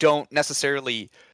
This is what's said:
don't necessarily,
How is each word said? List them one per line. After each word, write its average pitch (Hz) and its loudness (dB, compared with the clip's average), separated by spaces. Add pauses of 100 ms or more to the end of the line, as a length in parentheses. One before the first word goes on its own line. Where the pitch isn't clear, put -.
don't 147 2
necessarily, 139 -2 (240)